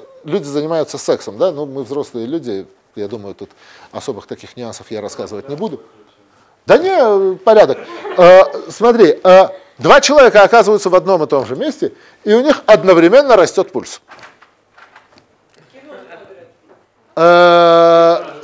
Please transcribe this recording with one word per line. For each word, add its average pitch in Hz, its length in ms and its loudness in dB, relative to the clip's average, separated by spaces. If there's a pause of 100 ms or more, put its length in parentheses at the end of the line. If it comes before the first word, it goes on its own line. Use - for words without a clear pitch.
(240)
люди 156 220 -8
занимаются 147 520 -8
сексом, 113 400 -8
да? 175 140 -2
Ну, 147 140 -12
мы 139 180 -12
взрослые 123 420 -12
люди, 120 400 -10 (300)
я 101 140 -12
думаю, 101 260 -16
тут - 140 -20 (420)
особых 107 360 -14
таких - 280 -20
нюансов 113 360 -18
я 107 100 -12
рассказывать 104 480 -14
не 147 80 -14
буду. 156 240 -12 (840)
Да 214 120 2
не, 220 580 -2
порядок. 202 440 2 (380)
Э, 180 540 4
смотри, 226 500 0
э, 185 260 4 (320)
два 202 200 4
человека 254 440 4
оказываются 202 460 0
в 175 60 0
одном 175 260 0
и 147 60 -6
том 131 180 -2
же 127 120 -10
месте, 240 340 -8 (320)
и 208 100 -2
у 233 60 4
них 285 260 -2
одновременно 190 720 2
растет 180 380 0
пульс. - 280 -12 (3250)
Э, 170 1080 2 (200)